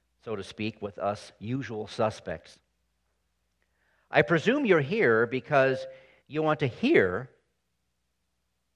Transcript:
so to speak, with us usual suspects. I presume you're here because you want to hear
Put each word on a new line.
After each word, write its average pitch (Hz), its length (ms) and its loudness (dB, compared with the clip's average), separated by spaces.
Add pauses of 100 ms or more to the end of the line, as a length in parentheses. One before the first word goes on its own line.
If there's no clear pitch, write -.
(240)
so 113 120 -8
to 98 80 -8
speak, 107 400 -8
with 101 160 -10
us 101 400 -6
usual 113 480 -8
suspects. - 720 -6 (1600)
I 151 60 8
presume 180 460 2
you're 175 120 6
here 131 460 2
because 131 580 0 (440)
you 151 160 -4
want 151 160 0
to 147 80 0
hear 120 640 0 (1400)